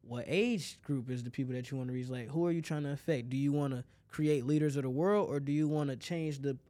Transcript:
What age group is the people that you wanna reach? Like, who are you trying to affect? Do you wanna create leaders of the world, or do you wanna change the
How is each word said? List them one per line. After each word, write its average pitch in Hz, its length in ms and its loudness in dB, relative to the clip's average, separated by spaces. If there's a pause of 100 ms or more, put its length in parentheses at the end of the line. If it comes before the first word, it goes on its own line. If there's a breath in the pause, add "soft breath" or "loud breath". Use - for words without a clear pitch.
What 120 260 -8
age 208 540 0
group 131 280 -2
is 123 140 -4
the 120 60 -6
people 127 240 -4
that 127 160 -6
you 139 60 -4
wanna 127 160 -2
reach? 127 160 -4
Like, 123 200 -6
who 160 180 0
are 170 60 4
you 165 100 0
trying 151 220 -2
to 143 80 -2
affect? 139 360 -2
Do 131 80 -2
you 143 160 2
wanna 135 320 0 (240 soft breath)
create 151 380 2
leaders 151 300 4
of 143 80 0
the 131 60 0
world, 185 380 2
or 143 120 0
do 143 120 -2
you 151 140 4
wanna 147 300 0
change 160 440 -4
the 135 160 -2 (120)